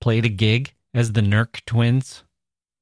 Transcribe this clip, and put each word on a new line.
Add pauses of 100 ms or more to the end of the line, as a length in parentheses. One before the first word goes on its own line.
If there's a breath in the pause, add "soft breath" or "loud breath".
played
a
gig (200)
as
the
Nurk
twins. (560)